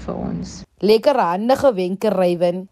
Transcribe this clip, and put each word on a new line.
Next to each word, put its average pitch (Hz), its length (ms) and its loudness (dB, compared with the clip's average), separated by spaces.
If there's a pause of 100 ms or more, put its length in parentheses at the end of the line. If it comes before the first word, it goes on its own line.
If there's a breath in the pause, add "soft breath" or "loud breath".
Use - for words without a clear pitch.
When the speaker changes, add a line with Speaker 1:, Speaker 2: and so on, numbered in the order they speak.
Speaker 1:
vir - 140 -8
ons. - 400 -8 (240)
Speaker 2:
Lekker 226 340 4
handige 220 560 2
wenke, 190 400 -2
Ryan. 180 580 0